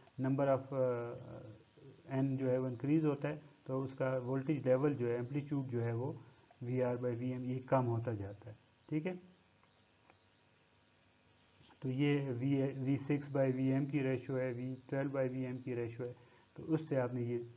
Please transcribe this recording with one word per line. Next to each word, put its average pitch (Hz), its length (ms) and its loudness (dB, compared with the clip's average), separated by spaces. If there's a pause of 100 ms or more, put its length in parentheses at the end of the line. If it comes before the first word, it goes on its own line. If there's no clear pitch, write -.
(200)
number 139 260 2
of, 135 140 6 (120)
अ, 120 1500 -4
एन 135 180 2
जो 131 120 0
है 127 100 4
वो 131 100 0
increase 143 360 2
होता 143 240 2
है, 151 140 -6 (240)
तो 135 160 0
उसका 131 360 -2
voltage 131 500 0
level 135 260 6
जो 120 140 0
है, 120 100 2
amplitude 139 480 -2
जो 117 140 -2
है 117 140 0
वो 131 300 -4 (380)
V 127 180 0
R 123 160 2
by 123 80 -4
वी 123 260 -2
एम 127 140 -4
ये 127 140 -2
कम 131 260 2
होता 117 300 0
जाता 101 360 -8
है, 107 60 -16 (340)
ठीक 156 160 -2
है। 180 140 -4 (2500)
तो 135 80 -2
ये 143 420 2
V, 135 300 2
वी 135 340 0
six 143 360 -2
by 135 200 4
वी 131 160 2
एम 135 180 4
की 143 140 0
रेशियो 131 380 0
है, 127 140 0
V 127 220 -4
twelve 135 360 -2
by 135 180 2
वी 131 140 -4
एम 127 160 -4
की 123 160 -6
रेशियो 120 340 -4
है, 123 60 -12 (420)
तो - 60 -12
उससे 156 340 0
आपने 123 260 0
ये, 117 240 -2 (100)